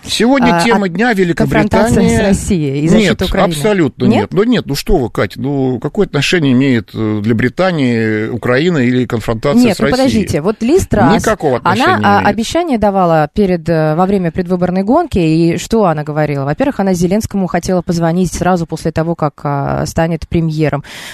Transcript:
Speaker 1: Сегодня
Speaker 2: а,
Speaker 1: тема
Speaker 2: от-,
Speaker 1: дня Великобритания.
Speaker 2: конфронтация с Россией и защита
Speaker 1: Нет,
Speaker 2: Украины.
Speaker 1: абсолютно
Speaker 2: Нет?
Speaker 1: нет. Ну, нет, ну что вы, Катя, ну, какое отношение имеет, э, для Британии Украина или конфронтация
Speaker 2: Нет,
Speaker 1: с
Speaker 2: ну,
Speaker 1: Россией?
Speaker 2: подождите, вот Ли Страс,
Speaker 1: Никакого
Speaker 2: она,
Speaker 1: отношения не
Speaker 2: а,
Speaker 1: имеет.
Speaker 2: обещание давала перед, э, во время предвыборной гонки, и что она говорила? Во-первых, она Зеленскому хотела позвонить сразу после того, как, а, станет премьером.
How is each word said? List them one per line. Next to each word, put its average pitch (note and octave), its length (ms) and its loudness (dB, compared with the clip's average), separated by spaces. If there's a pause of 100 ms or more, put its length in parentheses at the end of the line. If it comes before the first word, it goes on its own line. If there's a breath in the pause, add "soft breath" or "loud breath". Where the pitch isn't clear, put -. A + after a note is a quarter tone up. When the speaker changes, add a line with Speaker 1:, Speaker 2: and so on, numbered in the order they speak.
Speaker 1:
Сегодня A#3+ 540 2
Speaker 2:
а, E3+ 60 2
Speaker 1:
тема F#3+ 240 2
Speaker 2:
от-, E3 60 -6
Speaker 1:
дня A3+ 200 0
Великобритания. F#3 560 0
Speaker 2:
конфронтация A3+ 480 2
с A3 100 2
Россией D3+ 580 0
и - 20 2
защита G#3 240 4
Speaker 1:
Нет, - 100 -2
Speaker 2:
Украины. F#3+ 300 0
Speaker 1:
абсолютно D3+ 540 0
Speaker 2:
Нет? - 160 4
Speaker 1:
нет. - 120 -4
Ну, F3+ 120 2
нет, A#3 200 0
ну C#3 80 -4
что F#3+ 240 0
вы, A#2+ 140 -2
Катя, - 280 -4
ну, C3 400 -2
какое F3+ 280 -2
отношение C#3+ 460 0
имеет, B2+ 420 2
э, G#2+ 260 -2
для A2+ 140 0
Британии A#2 960 0
Украина C3 500 0
или B2 260 2
конфронтация B2 580 0
Speaker 2:
Нет, G#3+ 140 2
Speaker 1:
с - 20 -10
Speaker 2:
ну, A#3 60 0
Speaker 1:
Россией? B3+ 120 0 (100)
Speaker 2:
подождите, G#3 340 0
вот A3 220 -2
Ли D#4 160 2
Страс, F3+ 420 2
Speaker 1:
Никакого D#3 420 0
Speaker 2:
она, E3+ 100 0
Speaker 1:
отношения D4 260 0
не G#3 40 -2
Speaker 2:
а, G3+ 180 4
Speaker 1:
имеет. - 80 0
Speaker 2:
обещание B3 500 -2
давала F3+ 520 2
перед, F3+ 380 0
э, D#3 240 2
во F3+ 140 2
время F#3 240 0
предвыборной F3+ 500 -2
гонки, B3+ 380 0
и E3 400 2
что A3+ 260 0
она D3+ 180 0
говорила? D3 420 -2
Во-первых, B3+ 340 -2
она F#3+ 160 2
Зеленскому F#3 500 0
хотела F3 380 -2
позвонить E3+ 500 0
сразу F3 320 0
после D#3+ 260 -6
того, E3 220 -2
как, - 300 -4
а, C#3 420 -2
станет E3 420 -4
премьером. D#3 560 -2 (300 loud breath)